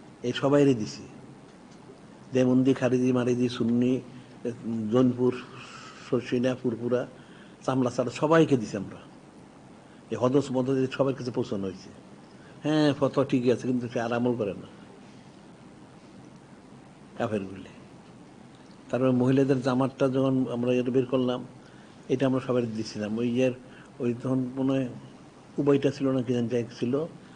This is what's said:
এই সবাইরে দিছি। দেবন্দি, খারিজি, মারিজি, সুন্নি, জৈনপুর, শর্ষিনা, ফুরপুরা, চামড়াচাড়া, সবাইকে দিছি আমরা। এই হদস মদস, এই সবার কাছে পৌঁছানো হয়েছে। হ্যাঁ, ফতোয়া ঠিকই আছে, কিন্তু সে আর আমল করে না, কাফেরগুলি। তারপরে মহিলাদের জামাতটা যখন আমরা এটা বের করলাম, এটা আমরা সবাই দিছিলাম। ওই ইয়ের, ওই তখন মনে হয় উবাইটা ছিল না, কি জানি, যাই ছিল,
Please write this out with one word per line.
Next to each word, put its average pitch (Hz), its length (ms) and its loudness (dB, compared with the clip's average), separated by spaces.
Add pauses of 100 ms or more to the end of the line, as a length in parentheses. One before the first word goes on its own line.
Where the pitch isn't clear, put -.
(240)
এই 123 100 -2
সবাইরে 139 400 4
দিছি। 107 300 -6 (1300)
দেবন্দি, 127 400 4
খারিজি, 127 380 2
মারিজি, 123 380 2
সুন্নি, 120 520 2 (920)
জৈনপুর, 123 440 4 (760)
শর্ষিনা, 123 460 0
ফুরপুরা, 120 520 -2 (580)
চামড়াচাড়া, 127 460 0
সবাইকে 151 460 4
দিছি 107 200 -4
আমরা। 95 200 -8 (1120)
এই 110 60 -6
হদস 127 340 2
মদস, 127 220 0
এই 131 180 0
সবার 135 220 0
কাছে 123 180 -8
পৌঁছানো 110 320 -4
হয়েছে। 92 260 -10 (760)
হ্যাঁ, 151 300 4
ফতোয়া 135 340 2
ঠিকই 127 240 2
আছে, 113 160 0
কিন্তু 123 200 -2
সে 117 140 -4
আর 117 120 -2
আমল 120 220 2
করে 101 180 -2
না, 90 140 -14 (2500)
কাফেরগুলি। 98 520 -6 (1200)
তারপরে 127 220 2
মহিলাদের 131 500 2
জামাতটা 131 480 0
যখন 131 420 0
আমরা 123 220 0
এটা 123 180 0
বের 127 140 2
করলাম, 127 400 -2 (640)
এটা 131 180 2
আমরা 131 200 2
সবাই 123 180 2
দিছিলাম। 110 520 -6
ওই 123 120 -2
ইয়ের, 127 220 2 (480)
ওই 120 140 0 (100)
তখন 131 220 0 (100)
মনে 135 160 0
হয় 135 180 0 (680)
উবাইটা 143 340 4
ছিল 135 200 -2
না, 131 100 0
কি 120 120 -2
জানি, 120 140 0
যাই 120 160 -2 (160)
ছিল, 135 260 -2 (300)